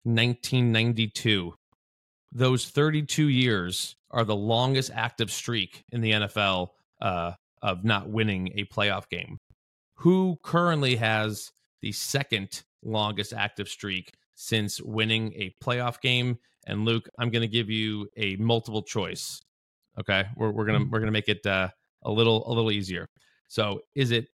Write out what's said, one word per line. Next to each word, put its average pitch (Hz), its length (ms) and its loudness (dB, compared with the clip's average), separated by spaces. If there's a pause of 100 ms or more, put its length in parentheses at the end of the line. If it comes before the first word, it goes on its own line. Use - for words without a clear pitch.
nineteen 120 680 2
ninety-two. 110 840 2 (760)
Those 127 360 2
thirty-two 151 600 2
years 110 680 2 (160)
are 117 140 0
the 107 100 0
longest 123 580 2
active 113 380 -2
streak - 600 -6
in 120 80 -2
the 110 120 4
N 107 120 4
F 98 120 -4
L, 95 380 2 (260)
uh, 90 340 -2 (280)
of 95 220 -2
not 104 240 2
winning 104 480 0
a 101 80 -4
playoff 101 440 -2
game. 90 300 -10 (600)
Who 185 440 4
currently 156 540 2
has 110 560 0 (300)
the 104 100 -6
second - 720 -4 (180)
longest 107 500 -2
active 104 360 -4
streak 95 420 -8 (240)
since 107 460 -4
winning 110 540 -2
a 95 280 -8
playoff 123 380 -4
game? 123 380 0 (280)
And 104 180 -4
Luke, 113 320 0
I'm 117 140 -2
gonna 117 160 0
give 107 240 -2
you 107 460 -4
a 101 200 -2
multiple 110 460 0
choice. - 580 -6 (580)
Okay, 98 280 0 (100)
we're, 110 160 -2
we're 107 120 -2
gonna, 104 200 4
we're 110 160 0
gonna 110 100 0
make 107 180 0
it, 104 160 -2
uh, 95 260 2 (340)
a - 80 -2
little, 113 340 4
a 120 40 -8
little 113 200 2
easier. 92 380 -4 (400)
So, 104 320 -2 (160)
is 127 160 2
it 117 220 0